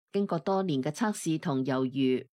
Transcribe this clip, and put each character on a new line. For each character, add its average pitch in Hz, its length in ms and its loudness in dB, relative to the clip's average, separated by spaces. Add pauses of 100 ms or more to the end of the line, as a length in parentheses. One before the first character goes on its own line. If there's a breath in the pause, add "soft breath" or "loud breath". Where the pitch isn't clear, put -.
(120)
經 202 140 2
過 175 120 -2
多 190 240 0
年 147 200 0
嘅 147 80 -2
測 208 220 0
試 160 260 -2
同 135 260 0
猶 131 200 0
豫， 131 420 0 (100)